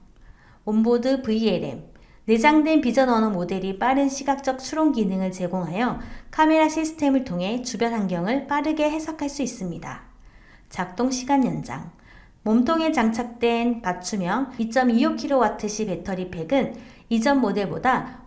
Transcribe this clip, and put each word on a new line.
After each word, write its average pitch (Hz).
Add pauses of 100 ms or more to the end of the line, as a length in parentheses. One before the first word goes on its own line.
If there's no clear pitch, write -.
(640)
온보드 240
브이엘엠. 202 (440)
내장된 302
비전 254
언어 220
모델이 190
빠른 269
시각적 269
추론 311
기능을 190
제공하여 180 (320)
카메라 311
시스템을 311
통해 185
주변 233
환경을 208
빠르게 302
해석할 311
수 277
있습니다. 170 (680)
작동 226
시간 269
연장. - (520)
몸통에 311
장착된 233
맞춤형 185
이점이오 247
킬로와트시 220
배터리 180
팩은 185 (340)
이전 254
모델보다 196